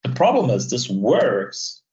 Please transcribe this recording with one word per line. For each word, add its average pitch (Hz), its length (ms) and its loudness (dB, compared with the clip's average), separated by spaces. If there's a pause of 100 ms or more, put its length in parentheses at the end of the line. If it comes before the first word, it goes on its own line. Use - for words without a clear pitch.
The 127 60 -4
problem 202 400 2
is 98 200 -2
this 123 200 -6
works 101 920 0 (120)